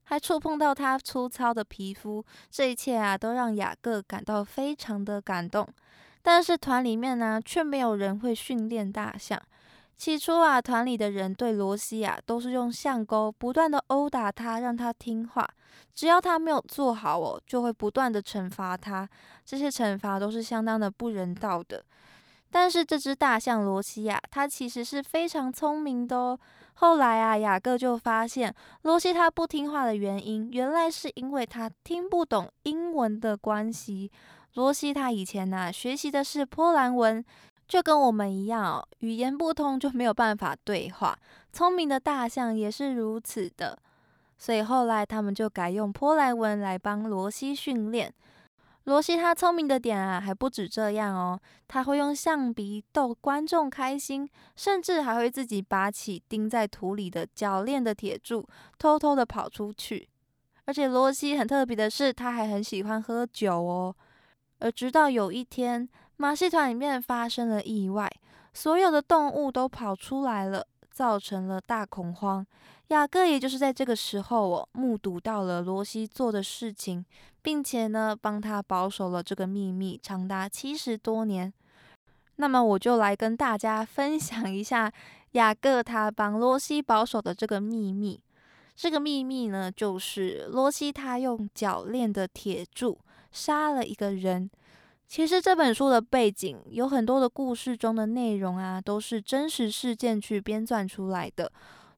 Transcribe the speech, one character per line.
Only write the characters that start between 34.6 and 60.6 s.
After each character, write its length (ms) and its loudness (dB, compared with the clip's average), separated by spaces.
西 200 -2
它 200 -2
以 120 -2
前 300 -4
啊， 160 -4
学 260 -6
习 140 -6
的 120 2
是 220 -2
波 280 2
兰 220 4
文， 300 2
就 160 4
跟 200 6
我 100 6
们 200 0
一 140 -4
样 160 -2
哦， 240 -2
语 140 -4
言 240 -2
不 160 0
通 280 0
就 100 0
没 140 0
有 100 4
办 220 2
法 260 -2
对 280 -2
话。 280 -2
聪 200 4
明 160 0
的 100 2
大 300 0
象 260 -2
也 160 0
是 220 -2
如 260 -2
此 380 -6
的。 200 -6
所 160 -2
以 80 4
后 220 2
来 200 2
他 180 -4
们 120 -2
就 140 0
改 220 -2
用 220 -2
波 240 4
兰 200 4
文 240 0
来 180 -2
帮 300 -4
罗 220 -2
西 240 -6
训 360 -4
练。 220 -4
罗 160 4
西 160 2
他 180 4
聪 200 4
明 120 0
的 140 2
点 180 0
啊， 220 0
还 140 -2
不 160 -2
止 180 -6
这 220 -2
样 240 -2
哦， 260 -4
他 160 -2
会 140 0
用 180 2
象 380 0
鼻 400 -8
逗 220 2
观 300 -2
众 260 2
开 280 -4
心， 300 -6
甚 260 0
至 180 2
还 160 0
会 140 2
自 160 -4
己 160 -2
拔 280 0
起 380 -8
钉 220 -2
在 180 2
土 260 -6
里 140 -4
的 260 -4
铰 300 -2
链 180 0
的 120 0
铁 280 -6
柱， 240 -4
偷 200 6
偷 180 4
的 80 4
跑 240 -6
出 240 -8
去。 340 -8